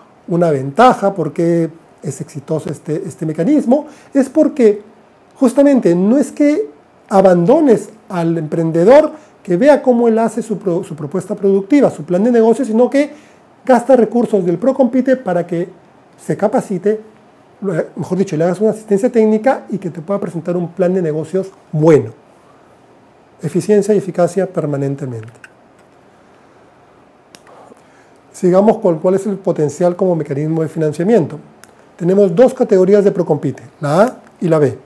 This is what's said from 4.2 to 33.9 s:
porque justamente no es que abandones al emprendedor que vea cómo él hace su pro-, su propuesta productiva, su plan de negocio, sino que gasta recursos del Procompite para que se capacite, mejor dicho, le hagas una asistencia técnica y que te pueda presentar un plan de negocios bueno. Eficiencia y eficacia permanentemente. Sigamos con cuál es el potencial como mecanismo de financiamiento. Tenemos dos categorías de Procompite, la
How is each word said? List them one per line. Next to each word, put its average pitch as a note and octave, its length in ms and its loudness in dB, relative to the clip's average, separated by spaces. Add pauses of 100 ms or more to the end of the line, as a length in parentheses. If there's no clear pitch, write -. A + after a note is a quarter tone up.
porque A#3 520 2 (540)
justamente C4 600 2
no G3 220 2
es - 140 -2
que D4+ 380 0 (400)
abandones G3 800 4 (200)
al E3+ 280 -2
emprendedor E3 720 2 (300)
que F3 160 -4
vea C#4+ 240 4
cómo A#3+ 260 2
él A3 120 2
hace A3+ 220 -2
su G#3+ 160 -6
pro-, F3 260 -4
su E3 120 -12
propuesta D3+ 400 -8
productiva, G3 540 2
su - 140 -12
plan F3 200 -2
de A#3+ 80 2
negocio, A#3 340 2
sino A3 240 2
que C#4+ 220 0 (540)
gasta B3+ 300 2
recursos A3+ 500 0
del F3 120 0
Procompite C4 580 0
para F3 320 -4
que E3+ 220 -6 (540)
se E3 140 -4
capacite, G#3 640 -2 (920)
mejor F3+ 220 -6
dicho, F#3+ 200 -2
le D#3+ 80 0
hagas F3+ 160 -2
una A3 80 2
asistencia G#3 420 -2
técnica A3 580 0
y G3+ 80 -6
que F3 120 -8
te D#3+ 120 -14
pueda G3+ 180 -4
presentar F3 360 -8
un F3 140 -6
plan F3+ 240 -2
de F#3 80 0
negocios D#3+ 500 -4 (200)
bueno. D3+ 400 2 (1300)
Eficiencia G3+ 520 0
y G#3 40 2
eficacia F3+ 500 -2
permanentemente. C#3 840 -6 (3000)
Sigamos G3+ 460 2
con F3 220 -2
cuál F#3 160 0
es F#3+ 120 -4
el G3+ 80 -4
potencial F3 600 -2
como F3+ 200 0
mecanismo D#3 460 -4
de D#3 80 -4
financiamiento. E3 680 -2 (600)
Tenemos F#3+ 360 2
dos A#3+ 200 4
categorías G3 500 2
de G3 80 4
Procompite, D#3+ 520 -4 (180)
la D3 200 0